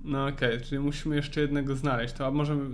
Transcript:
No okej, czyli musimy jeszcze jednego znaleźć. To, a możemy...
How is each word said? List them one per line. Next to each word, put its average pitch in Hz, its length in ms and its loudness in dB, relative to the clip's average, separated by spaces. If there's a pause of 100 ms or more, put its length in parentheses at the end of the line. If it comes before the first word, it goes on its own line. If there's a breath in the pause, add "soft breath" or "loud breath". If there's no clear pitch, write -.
No 139 220 0
okej, 123 340 2
czyli 139 180 -4
musimy 143 380 0
jeszcze 147 240 0
jednego 139 360 2
znaleźć. 127 380 0
To, 139 120 -2
a 135 40 0
możemy... 143 440 0